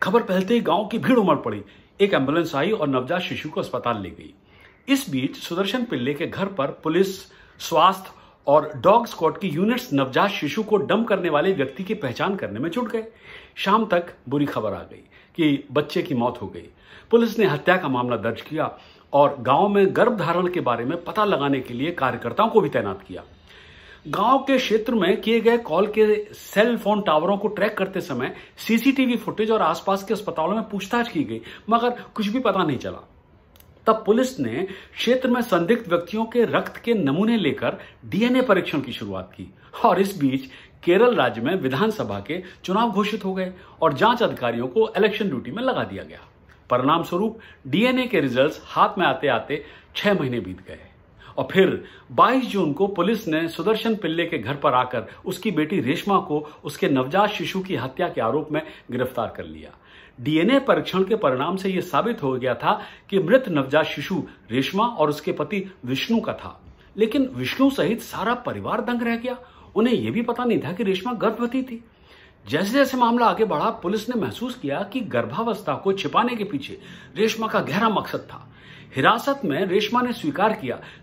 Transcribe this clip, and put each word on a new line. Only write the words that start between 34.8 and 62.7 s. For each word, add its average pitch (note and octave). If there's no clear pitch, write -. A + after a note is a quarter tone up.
क्षेत्र B3+
में A#3+
संदिग्ध G3
व्यक्तियों F3
के A#3
रक्त -
के A#3
नमूने F#3+
लेकर D3
डीएनए B3
परीक्षण F#3
की B2
शुरुआत F#2+
की -
और F#3+
इस F#3+
बीच C3+
केरल G#3
राज्य A#2
में C#3+
विधानसभा C3+
के E3+
चुनाव A3
घोषित G3+
हो F#3+
गए F#3
और D#3+
जांच A#3
अधिकारियों B2
को A3
इलेक्शन G#3
ड्यूटी B2
में G#3+
लगा G3+
दिया F#2
गया। -
परिणाम C#3
स्वरूप G#3+
डीएनए B3
के F#3
रिजल्ट्स C3+
हाथ G3
में E3+
आते-आते C#3
छह G3+
महीने B2+
बीत F2+
गए F#2
और C3+
फिर F3
बाईस A3+
जून F#3
को G3
पुलिस G3
ने D#3+
सुदर्शन G#3+
पिल्ले E3
के D#3+
घर D3
पर C#3+
आकर B2+
उसकी G3+
बेटी D3+
रेशमा E3
को D3+
उसके E3
नवजात D3
शिशु F#3+
की F3+
हत्या D#3+
के -
आरोप C#3+
में D3+
गिरफ्तार B2+
कर -
लिया। D#2
डीएनए E3+
परीक्षण F#3+
के G#3
परिणाम D3
से F#3+
ये F3+
साबित F#3+
हो C3+
गया B2
था D#3+